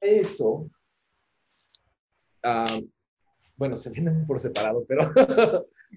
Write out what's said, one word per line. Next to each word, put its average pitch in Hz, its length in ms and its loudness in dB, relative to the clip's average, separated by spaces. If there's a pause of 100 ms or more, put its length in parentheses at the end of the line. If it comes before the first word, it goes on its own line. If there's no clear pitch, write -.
eso, 160 680 0 (1700)
ah, 117 220 0 (880)
bueno, 131 220 -6
se - 140 -14
venden 160 360 -2
por 135 120 -2
separado, 110 460 -4
pero 151 300 0
<laughs> 233 540 4 (280)